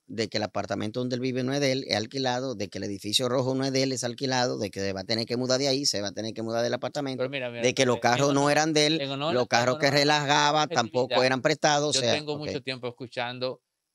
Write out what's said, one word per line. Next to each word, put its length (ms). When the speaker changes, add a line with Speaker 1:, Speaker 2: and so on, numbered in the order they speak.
Speaker 1:
de 220
que 80
el 60
apartamento 580
donde 160
él 60
vive 200
no 120
es 60
de 120
él, 160
es 80
alquilado, 580
de 140
que 80
el 80
edificio 460
rojo 240
no 100
es 80
de 120
él, 80
es 120
alquilado, 540
de 120
que 220
va 80
a 40
tener 200
que 140
mudar 200
de 100
ahí, 180
se 160
va 60
a 40
tener 220
que 80
mudar 200
del 120
apartamento, 460
Speaker 2:
Pero 100
mira, 180
mira, 140
Speaker 1:
de 120
que 120
los 100
Speaker 2:
en 60
Speaker 1:
carros 320
no 80
Speaker 2:
honor, 100
Speaker 1:
eran 220
de 120
él, 140
Speaker 2:
en 100
honor, 240
Speaker 1:
los 120
Speaker 2:
en 20
Speaker 1:
carros 300
que 80
Speaker 2:
honor 40
a 0
la 100
Speaker 1:
relajaba 640
Speaker 2:
objetividad, 120
Speaker 1:
tampoco 480
eran 160
prestados, 480
o 60
Speaker 2:
yo 60
Speaker 1:
sea, 120
Speaker 2:
tengo 240
Speaker 1:
ok. 40
Speaker 2:
mucho 220
tiempo 260
escuchando 760